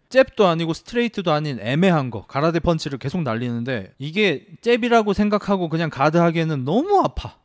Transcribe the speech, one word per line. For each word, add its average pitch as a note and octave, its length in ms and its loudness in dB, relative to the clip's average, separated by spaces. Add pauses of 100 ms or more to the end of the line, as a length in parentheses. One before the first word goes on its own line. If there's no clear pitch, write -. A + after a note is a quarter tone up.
잽도 B3+ 380 2
아니고 E3 260 0
스트레이트도 G#3 580 -4
아닌 D3+ 300 -2
애매한 C#3+ 500 0
거. G#2 140 -10
가라데 D#3+ 360 0
펀치를 D#3 380 -2
계속 C#3+ 220 -6
날리는데 A#2 800 -4
이게 D#3+ 480 -2 (160)
잽이라고 A#3 500 2
생각하고 G3+ 560 0
그냥 D#3+ 220 -2
가드 D3+ 260 2
하기에는 D#3+ 480 2
너무 D#4 400 2
아파. - 300 -6 (100)